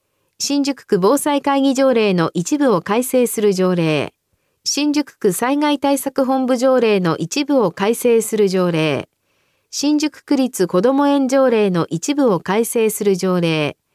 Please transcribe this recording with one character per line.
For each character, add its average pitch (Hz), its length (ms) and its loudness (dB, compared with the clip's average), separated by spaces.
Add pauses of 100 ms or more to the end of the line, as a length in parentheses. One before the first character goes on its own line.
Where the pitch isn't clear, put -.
(380)
新 285 280 -2
宿 269 200 -6
区 196 140 0
防 214 180 2
災 285 240 -2
会 277 200 0
議 269 120 2
条 262 200 2
例 214 200 2
の 170 200 0
一 175 240 -2
部 262 180 2
を 160 60 0
改 233 240 -2
正 247 220 0
す - 140 -6
る 208 120 2
条 185 200 0
例、 156 400 -2 (520)
新 294 280 -2
宿 294 240 -4
区 208 140 2
災 254 260 -2
害 294 220 0
対 277 180 0
策 269 280 -2
本 262 200 0
部 254 120 0
条 262 240 2
例 214 180 2
の 170 180 0
一 269 280 -4
部 269 180 2
を 165 80 0
改 214 240 -2
正 233 260 2
す 220 140 -6
る 208 140 2
条 180 220 0
例、 156 360 -2 (600)
新 294 320 -2
宿 - 240 -6
区 285 100 0
立 247 320 -2
こ 180 140 0
ど 247 120 2
も 285 140 0
園 277 220 0
条 269 200 2
例 214 200 2
の 170 200 -2
一 165 240 -6
部 269 200 2
を 160 80 -2
改 208 240 -2
正 220 240 0
す 208 160 -6
る 196 100 2
条 180 240 -2
例、 160 380 -2 (180)